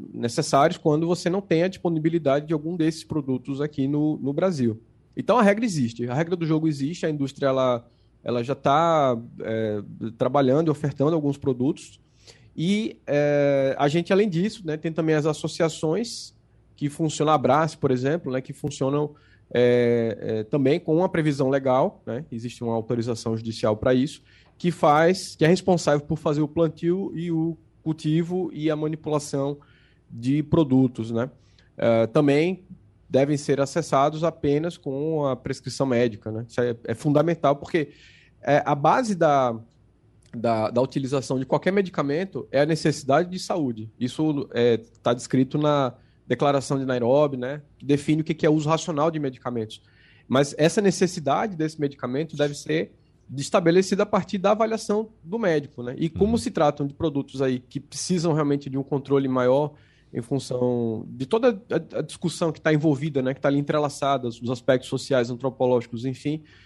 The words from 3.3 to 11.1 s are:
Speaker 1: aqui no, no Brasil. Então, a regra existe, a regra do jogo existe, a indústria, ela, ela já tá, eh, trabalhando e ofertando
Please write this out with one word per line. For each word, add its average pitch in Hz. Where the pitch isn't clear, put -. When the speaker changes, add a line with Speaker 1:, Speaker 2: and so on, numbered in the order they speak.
Speaker 1:
aqui 147
no, 147
no 135
Brasil. 143
Então, 202
a 247
regra 202
existe, 123
a 123
regra 165
do 165
jogo 156
existe, 151
a 165
indústria, 139
ela, 127
ela 120
já 127
tá, 143
eh, 107
trabalhando 135
e -
ofertando 147